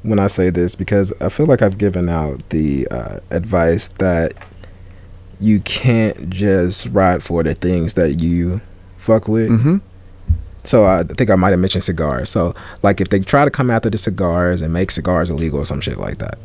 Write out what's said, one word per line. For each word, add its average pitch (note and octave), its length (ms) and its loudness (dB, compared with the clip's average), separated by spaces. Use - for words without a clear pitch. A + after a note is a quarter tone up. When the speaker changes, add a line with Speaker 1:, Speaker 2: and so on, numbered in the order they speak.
Speaker 1:
when G#2+ 160 2
I G2 80 2
say F#2 240 2
this F2 240 0
because G2 440 0
I G2 100 -2
feel D#3 180 0
like C3 140 4
I've G2 160 2
given F2+ 320 0
out D2+ 320 -2
the, D2 400 0
uh, G#1 260 -8
advice E2+ 560 0
that F2 360 0
you G#2 200 4
can't A2 680 0
just F#2 600 0
ride F#2 320 2
for E2+ 200 -2
the D2+ 100 0
things F2 420 -2
that D#2+ 260 0
you F2 400 0
fuck A2 300 0
with. A2 220 0
Speaker 2:
Mm-hmm. B2+ 280 2
Speaker 1:
So A2 220 4
I F#2 180 4
think G#2+ 260 -2
I G2 60 6
might F#2+ 160 4
have F2+ 80 4
mentioned F#2+ 240 0
cigars. D2 460 -4
So, F2 240 0
like, G2+ 160 2
if F3+ 100 0
they G2+ 100 2
try C#3+ 260 2
to C#3 60 2
come C3 200 -2
after A2+ 180 0
the G#2 80 -2
cigars F2+ 640 0
and D#2+ 120 -2
make F2+ 180 -2
cigars F2 380 0
illegal D2 300 -2
or C#2 60 -4
some - 140 -6
shit - 180 -6
like G1+ 200 -8
that - 280 -10